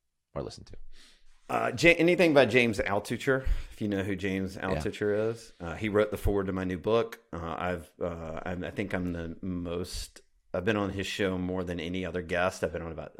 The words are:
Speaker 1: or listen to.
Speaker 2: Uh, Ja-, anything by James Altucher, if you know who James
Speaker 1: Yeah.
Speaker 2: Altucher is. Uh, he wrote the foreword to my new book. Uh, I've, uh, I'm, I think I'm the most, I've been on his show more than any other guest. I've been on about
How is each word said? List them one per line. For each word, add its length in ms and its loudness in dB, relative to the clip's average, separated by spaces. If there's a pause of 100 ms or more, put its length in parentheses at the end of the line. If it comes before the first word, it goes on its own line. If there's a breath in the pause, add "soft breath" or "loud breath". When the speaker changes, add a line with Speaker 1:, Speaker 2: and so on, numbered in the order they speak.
(340)
Speaker 1:
or 80 -6
listen 220 -12
to. 100 -18 (760 soft breath)
Speaker 2:
Uh, 280 0
Ja-, 200 10
anything 360 6
by 120 10
James 340 4
Altucher, 640 0 (280 loud breath)
if 100 -14
you 60 -2
know 160 0
who 120 -2
James 400 -2
Speaker 1:
Yeah. 140 -4
Speaker 2:
Altucher 600 0
is. 280 -12
Uh, 160 -8
he 140 -4
wrote 220 4
the 60 -2
foreword 300 2
to 60 -2
my 100 0
new 140 -2
book. 420 0 (140)
Uh, 240 -6
I've, 340 -4 (100)
uh, 440 -6
I'm, 180 -6
I 80 -6
think 220 -4
I'm 200 -2
the 280 -6
most, 800 -6 (320)
I've 120 -2
been 120 2
on 140 0
his 160 -6
show 300 -2
more 260 -2
than 160 -6
any 260 -4
other 160 -4
guest. 420 0
I've 100 -4
been 80 -6
on 100 -8
about 280 -12